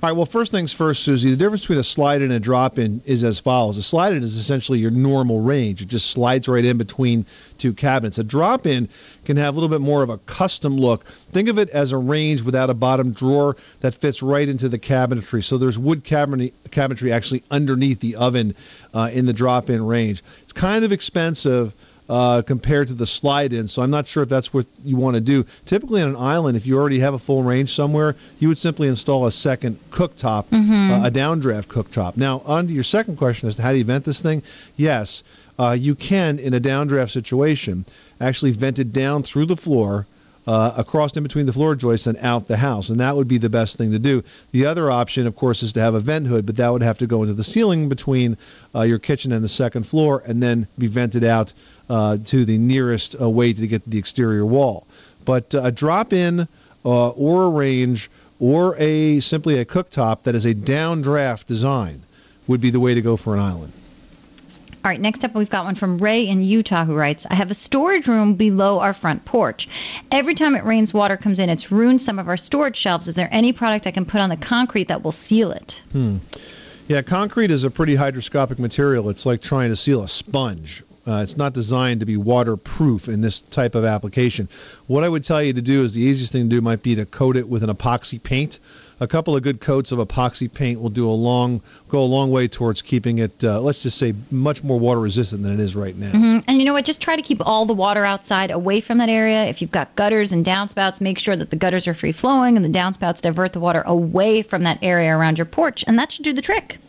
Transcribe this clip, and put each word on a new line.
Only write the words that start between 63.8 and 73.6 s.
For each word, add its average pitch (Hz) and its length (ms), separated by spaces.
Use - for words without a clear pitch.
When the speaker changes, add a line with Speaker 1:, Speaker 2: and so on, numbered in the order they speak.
Speaker 2:
All 202 40
right, 180 120
next 214 240
up, 226 100
we've 208 160
got 190 140
one 190 100
from 185 240
Ray 214 280
in 190 180
Utah 196 400
who 160 100
writes, 147 340
"I - 60
have 185 160
a 208 40
storage 330 520
room 214 280
below 196 440
our 196 160
front - 300
porch. 165 440
Every 277 240
time 294 200
it 233 100
rains, 220 300
water 202 240
comes 196 200
in. 185 120
It's 170 220
ruined 240 280
some 220 180
of 175 100
our 180 100
storage 285 380
shelves. 175 320
Is 170 80
there 180 140
any 233 220
product 220 340